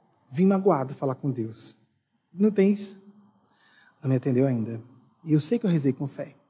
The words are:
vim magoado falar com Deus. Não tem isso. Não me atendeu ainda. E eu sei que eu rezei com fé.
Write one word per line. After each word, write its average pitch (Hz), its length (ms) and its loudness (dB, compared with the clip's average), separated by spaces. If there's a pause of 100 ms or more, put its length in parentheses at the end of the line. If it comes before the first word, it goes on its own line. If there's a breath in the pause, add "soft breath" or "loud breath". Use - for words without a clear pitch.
(300)
vim 151 140 0
magoado 185 500 2
falar 135 200 -4
com 139 160 -4
Deus. 113 460 -10 (600)
Não 208 120 4
tem 202 200 4
isso. - 260 -4 (1040 soft breath)
Não 131 80 -2
me 135 60 2
atendeu 127 300 0
ainda. 113 340 -4 (440)
E 156 80 0
eu 151 80 4
sei 233 180 -2
que 220 80 -4
eu 180 40 2
rezei 139 220 2
com 143 140 -6
fé. - 280 -12 (160)